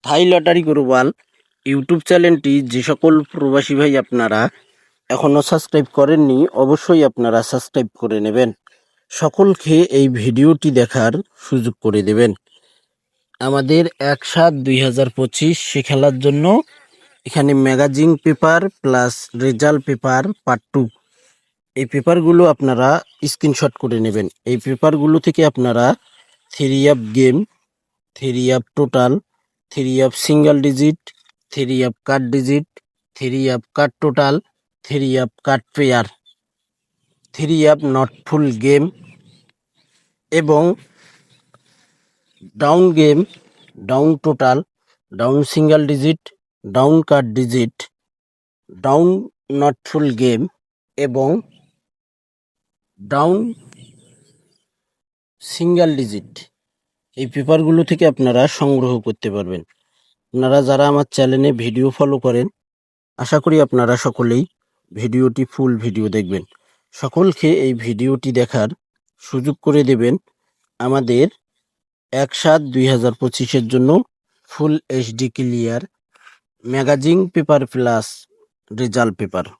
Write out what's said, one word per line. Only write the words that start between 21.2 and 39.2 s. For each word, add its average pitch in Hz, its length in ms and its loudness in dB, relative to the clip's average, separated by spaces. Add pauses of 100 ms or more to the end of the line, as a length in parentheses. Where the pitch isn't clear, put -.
এই 135 100 -4
পেপারগুলো 170 640 2
আপনারা 131 420 0 (360)
স্ক্রিনশট 147 520 -2
করে 113 220 -4
নেবেন। 107 280 -2 (180)
এই 123 120 -2
পেপারগুলো 151 600 0
থেকে 165 260 0
আপনারা 123 400 0 (680)
থ্রি 135 340 -2
আপ 139 120 4 (140)
গেম, 127 220 4 (800)
থ্রি 127 360 -6
আপ 127 120 0 (120)
টোটাল, 127 380 0 (580)
থ্রি 131 300 -6
আপ 127 140 2
সিঙ্গেল 147 460 2
ডিজিট, 143 380 0 (520)
থ্রি 131 320 -4
আপ 123 120 -4 (100)
কাট 139 160 -2 (100)
ডিজিট, 143 360 -2 (500)
থ্রি 131 320 -6
আপ 123 140 -4 (100)
কাট 143 260 -2
টোটাল, 143 360 0 (500)
থ্রি 139 320 -4
আপ 127 140 -2 (120)
কাট 135 180 -2 (120)
পেয়ার, 123 320 0 (1300)
থ্রি 156 220 -2 (100)
আপ 151 180 4
নট 131 260 0 (120)
ফুল 151 220 0 (120)
গেম 139 260 2 (1500)